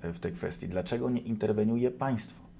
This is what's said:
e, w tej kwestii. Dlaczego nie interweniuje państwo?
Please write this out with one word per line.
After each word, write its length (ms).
e, 120
w 60
tej 140
kwestii. 340
Dlaczego 420
nie 120
interweniuje 680
państwo? 500